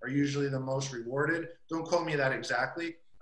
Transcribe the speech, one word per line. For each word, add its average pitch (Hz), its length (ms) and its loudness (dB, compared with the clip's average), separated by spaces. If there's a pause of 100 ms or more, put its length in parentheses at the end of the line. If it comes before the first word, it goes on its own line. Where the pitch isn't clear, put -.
are 127 60 -6
usually 143 380 2
the 135 120 0
most 131 340 -2
rewarded. 143 540 0 (220)
Don't 160 160 -2
quote 165 200 2
me 156 120 0
that 135 140 4
exactly, 131 640 -2 (240)